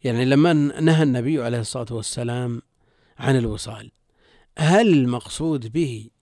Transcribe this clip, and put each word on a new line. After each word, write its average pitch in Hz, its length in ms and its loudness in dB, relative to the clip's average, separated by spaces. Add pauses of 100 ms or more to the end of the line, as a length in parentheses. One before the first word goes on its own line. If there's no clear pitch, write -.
يعني 120 220 0
لما 147 280 4
نهى 156 500 2
النبي 131 400 0
عليه 117 160 -2
الصلاة 120 340 -8
والسلام 120 680 -6 (560)
عن 131 200 0
الوصال، 110 540 -6 (680)
هل 185 300 4
المقصود 131 840 0
به 120 380 -4 (120)